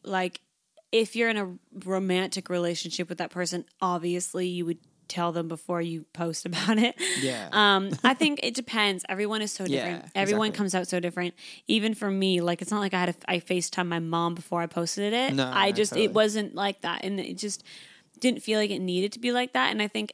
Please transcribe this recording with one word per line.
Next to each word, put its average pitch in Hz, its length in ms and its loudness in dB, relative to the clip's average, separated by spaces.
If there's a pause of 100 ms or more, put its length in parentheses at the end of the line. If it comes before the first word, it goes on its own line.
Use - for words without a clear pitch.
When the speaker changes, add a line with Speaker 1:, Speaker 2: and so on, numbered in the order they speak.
Speaker 1:
like, 185 380 -2 (500)
if 226 240 2
you're 233 140 2
in 220 80 0
a 185 180 -4 (300)
romantic 185 640 0
relationship 175 580 -2
with 175 100 -8
that 170 120 -4
person, 175 340 -4 (160)
obviously 180 680 -2
you 175 180 -4
would 170 120 -4 (300)
tell 170 240 0
them 165 160 -2
before 170 340 -4
you 165 300 -4
post 170 340 -4
<laughs> 185 40 -6
about 196 280 2
it. 247 160 4 (220)
Speaker 2:
Yeah. 127 360 -2
Speaker 1:
Um, 196 380 6 (140)
I 269 100 6
Speaker 2:
<laughs> 262 80 -4
Speaker 1:
think 294 220 2
it 233 100 -2
depends. 208 540 0
Everyone 208 340 -2
is 208 100 -4
so 190 140 -4
different. 143 380 -2
Speaker 2:
Yeah, - 100 -18
Speaker 1:
Everyone 208 340 2
Speaker 2:
exactly. 208 100 -6
Speaker 1:
comes 190 180 0
out 180 120 0
so 180 120 0
different. 175 340 -4 (340)
Even 220 260 2
for 208 160 -2
me, 190 300 4
like, 175 220 0
it's 180 80 -6
not 208 100 0
like 196 140 -2
I 180 60 2
had 180 100 2
a, 175 40 -2 (160)
I 180 100 0
FaceTime 180 480 -2
my 170 120 0
mom 170 340 0
before 170 280 -4
I 170 40 -2
posted 190 460 -2
it. 262 220 2
Speaker 2:
No, - 180 2
Speaker 1:
I 196 180 4
Speaker 2:
no, 190 60 0
Speaker 1:
just, 208 160 2
Speaker 2:
totally. 214 140 4
Speaker 1:
it 190 60 0
wasn't 214 420 2
like 196 280 -4
that. 170 220 -4
And 196 160 -4
it 185 180 -6
just 208 260 -8 (560)
didn't 254 220 2
feel 214 180 2
like 208 100 2
it 196 100 -2
needed 185 320 0
to - 80 -14
be 240 120 0
like 247 220 0
that. 254 180 4
And 214 100 0
I 208 60 0
think 208 260 -6